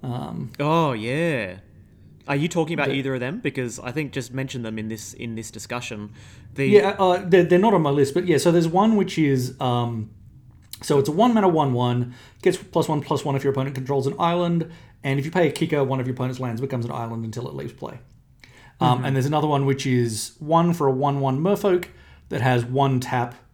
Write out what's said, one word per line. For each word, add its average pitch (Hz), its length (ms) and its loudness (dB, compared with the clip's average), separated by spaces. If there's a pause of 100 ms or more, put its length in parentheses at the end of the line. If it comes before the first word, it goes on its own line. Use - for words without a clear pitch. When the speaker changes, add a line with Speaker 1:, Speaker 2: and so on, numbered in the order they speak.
Speaker 1:
Um, 131 480 -8 (100)
Speaker 2:
Oh, 151 320 0
yeah. 117 640 -4 (680)
Are 143 80 -2
you 151 120 -2
talking 165 260 -2
about 143 140 -2
Speaker 1:
the 135 60 -2
Speaker 2:
either 135 200 -4
of 127 60 -4
them? 143 200 -6
Because 131 400 -6
I 123 100 -10
think 139 220 -6
just 123 200 -8
mention 135 300 -6
them 110 160 -6
in 110 100 -6
this, 110 260 -12
in 117 200 -8
this 110 160 -10
discussion. 107 640 -10 (420)
The 139 120 0
Speaker 1:
Yeah, 196 220 8 (100)
uh, 190 280 4
they're, 175 180 6
they're 175 140 6
not 208 160 4
on 170 80 4
my 143 80 2
list, 139 240 2
but 180 120 0
yeah, 160 120 4
so 170 140 4
there's 165 160 4
one 202 280 4
which 180 220 0
is, 127 420 0
um, 120 500 -2 (720)
so 147 180 2
it's 143 80 0
a 151 40 -2
one 226 220 4
mana 202 140 4
one 151 240 2
one, 123 420 0 (260)
gets 180 160 2
plus - 320 -2
one 156 140 0
plus 147 220 -2
one 143 100 -2
if 139 80 -2
your 139 100 0
opponent 135 220 -2
controls 131 320 -2
an 143 120 -2
island, 170 520 0 (320)
and 139 160 0
if 139 60 -4
you 160 80 -6
pay 175 160 4
a - 40 0
kicker, 147 300 0
one 131 160 -2
of 123 80 -4
your 127 80 -4
opponent's 127 240 -4
lands 120 220 -6
becomes 127 240 -4
an 120 80 -8
island 113 320 -6
until 117 240 -8
it 73 60 -12
leaves 69 180 -10
play. - 260 -14 (840)
Um, 123 180 4
Speaker 2:
Mm-hmm. 127 80 -4
Speaker 1:
and 135 100 0
there's 131 100 2
another 151 220 2
one 139 180 2
which 135 200 0
is 120 520 0
one 165 340 2
for 160 140 0
a 135 60 4
one 139 280 0
one 135 200 0
merfolk 190 460 2 (420)
that - 140 -4
has 123 220 2
one 131 360 2
tap 123 340 -4 (200)